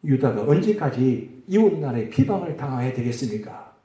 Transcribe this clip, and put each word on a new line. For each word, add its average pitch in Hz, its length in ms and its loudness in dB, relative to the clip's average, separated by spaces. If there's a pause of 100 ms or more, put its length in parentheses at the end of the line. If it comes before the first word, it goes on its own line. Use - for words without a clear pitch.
유다가 123 380 2
언제까지 143 1040 0
이웃 185 320 4
나라의 120 300 -4
비방을 - 460 0
당해야 127 380 -4
되겠습니까? 117 920 -6